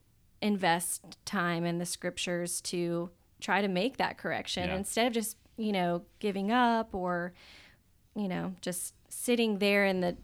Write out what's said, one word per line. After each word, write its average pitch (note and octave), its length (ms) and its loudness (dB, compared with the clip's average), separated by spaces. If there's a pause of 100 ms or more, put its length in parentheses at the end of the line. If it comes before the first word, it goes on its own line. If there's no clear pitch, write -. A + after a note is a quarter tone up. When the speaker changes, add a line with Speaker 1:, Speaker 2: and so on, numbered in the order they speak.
(420)
Speaker 1:
invest F#3 840 0
time F3 400 0
in E3+ 140 0
the F3 80 -2
scriptures F3 760 -4
to F3 500 -2 (300)
try G3 220 2
to G#3 60 2
make F#3+ 280 0
that - 220 -2
correction F3+ 500 -4
Speaker 2:
Yeah. D#3+ 80 -2
Speaker 1:
instead G#3+ 300 0
of B3+ 60 0
just, A3 240 -2 (200)
you G#3+ 160 -2
know, F3 300 2 (180)
giving G3+ 320 0
up A#3 420 2
or, F3+ 380 -2 (800)
you G#3 140 -2
know, F3 320 -4
just - 340 -6 (140)
sitting A3+ 500 0
there G3+ 280 4
in F#3+ 140 2
the, F3 240 0